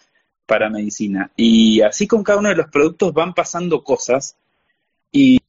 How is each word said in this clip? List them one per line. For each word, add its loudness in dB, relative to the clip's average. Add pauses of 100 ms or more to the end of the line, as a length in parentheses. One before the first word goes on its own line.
(460)
para 0
medicina". -6
Y 4
así 0
con 0
cada 0
uno -2
de -2
los -4
productos -2
van -2
pasando -4
cosas -4 (760)
y 4